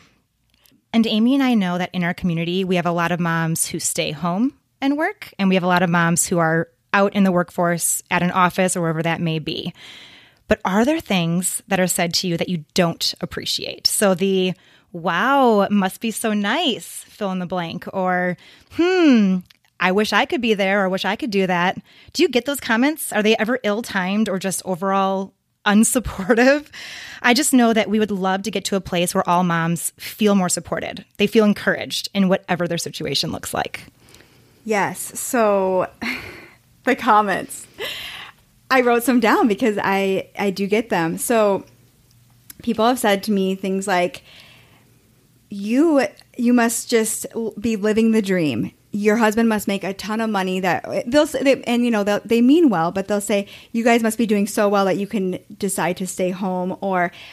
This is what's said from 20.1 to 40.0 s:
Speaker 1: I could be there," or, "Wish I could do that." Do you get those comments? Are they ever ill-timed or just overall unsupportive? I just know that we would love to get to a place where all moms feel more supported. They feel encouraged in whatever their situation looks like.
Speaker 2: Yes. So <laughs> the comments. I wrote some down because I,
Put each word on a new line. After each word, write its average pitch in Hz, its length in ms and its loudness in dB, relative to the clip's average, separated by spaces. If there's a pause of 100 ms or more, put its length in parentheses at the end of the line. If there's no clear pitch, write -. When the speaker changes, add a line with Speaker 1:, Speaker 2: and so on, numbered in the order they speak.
Speaker 1:
I 220 140 2
could 339 160 -2
be 226 100 2
there," 196 320 2
or, 185 60 0
"Wish 190 160 -4
I 190 100 0
could 262 140 -8
do 190 160 2
that." 180 320 0 (340)
Do - 120 0
you 359 40 4
get 240 160 0
those 285 160 -4
comments? 262 520 0
Are 214 100 0
they 214 160 4
ever 220 240 -2
ill-timed 208 640 -2
or 190 120 -2
just 185 260 -4
overall 190 680 -2 (320)
unsupportive? 226 1000 4 (560)
I 240 120 4
just - 200 2
know 233 180 6
that 214 160 0
we 214 120 0
would 214 100 0
love 190 320 -2
to 214 80 -8
get 190 160 -4
to 202 100 -2
a 190 40 -2
place 180 340 -2
where 190 140 0
all 175 160 4
moms 170 520 0
feel - 380 0
more 185 140 2
supported. - 560 -6 (140)
They 202 100 2
feel 214 160 4
encouraged 196 680 -2
in 196 160 2
whatever 180 380 0
their 170 120 -4
situation 151 520 -6
looks - 240 -8
like. - 300 -6 (800)
Speaker 2:
Yes. 190 540 -4
So 196 720 0 (460)
<laughs> - 480 -20
the 262 120 2
comments. 214 680 0 (1040)
I 269 100 6
wrote 240 220 2
some 247 180 2
down 277 280 4
because 208 340 0
I, 196 560 -2